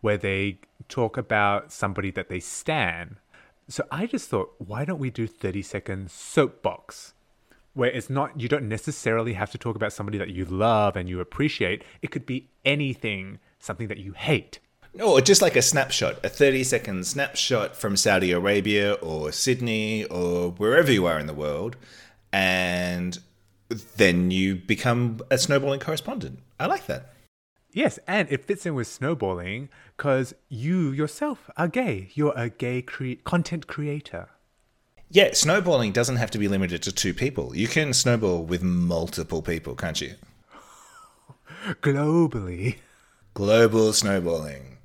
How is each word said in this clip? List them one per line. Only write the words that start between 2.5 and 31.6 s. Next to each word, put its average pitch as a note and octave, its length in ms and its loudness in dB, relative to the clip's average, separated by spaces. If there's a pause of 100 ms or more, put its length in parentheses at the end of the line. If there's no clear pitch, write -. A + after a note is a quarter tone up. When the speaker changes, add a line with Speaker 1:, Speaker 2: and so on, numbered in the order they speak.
Speaker 1:
So - 220 -6
I E3 140 -4
just A#3+ 240 -6
thought, F#2+ 300 -2
why G#2+ 260 -8
don't E3 140 -6
we C3+ 100 -4
do A2+ 180 -4
thirty G2 360 -6
Second F#2+ 480 -8
Soapbox, - 1040 -2 (600)
where B2+ 160 2
it's B2 180 -6
not, C#3 320 -2
you A#2+ 80 -4
don't C#3 220 0
necessarily A2+ 640 -2
have G2+ 160 -4
to - 80 -12
talk A2+ 180 -6
about G#2+ 160 -4
somebody G#2 240 -6
that G2 140 -4
you F#2 160 -6
love G#2 500 2
and F2+ 140 -6
you F2+ 100 -4
appreciate. G2+ 640 -2 (160)
It D#3 100 -8
could C3+ 140 -8
be - 240 -8 (160)
anything, A2+ 760 -2 (200)
something G#2+ 300 -8
that G2+ 100 -8
you G2 140 -12
hate. - 480 -4 (440)
Speaker 2:
Or E3 160 8
just F#3+ 220 8
like E3+ 140 4
a B2 40 6
snapshot, - 640 0
a F#2+ 60 -2
thirty-second B2 760 2
snapshot C3 680 -2
from G2 220 -2
Saudi F#2+ 340 4
Arabia G2+ 640 2
or D#2 360 -4
Sydney A2 760 0
or F2 460 -2
wherever A#2+ 380 4
you G2+ 140 6
are E2 140 4
in D2 80 -6
the D2+ 80 -8
world, D2+ 420 -4 (560)
and F2+ 840 0 (800)
then F2+ 320 6
you F#2+ 260 2
become A2+ 640 0 (100)
a C3+ 60 4
snowballing C#3 440 0
correspondent. D#3 580 -6 (200)
I C#3+ 60 -4
like - 220 -2
that. - 260 -8 (600)
Speaker 1:
Yes, F#3+ 340 0
and F#3+ 260 0
it C3 140 -4
fits G3 180 -4
in E3 100 -2
with B2 120 -2
snowballing G#2 840 -4 (300)
'cause C3 340 0 (160)
you D3 440 0
yourself D3+ 680 -4
are E3+ 100 2